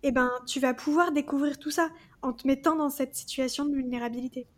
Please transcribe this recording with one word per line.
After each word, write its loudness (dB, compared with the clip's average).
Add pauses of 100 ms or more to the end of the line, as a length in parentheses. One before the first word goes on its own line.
eh 2
ben, 4 (160)
tu -4
vas 2
pouvoir 2
découvrir 0
tout -6
ça 2 (320)
en -2
te -2
mettant 4
dans 0
cette -4
situation -4
de 0
vulnérabilité. -4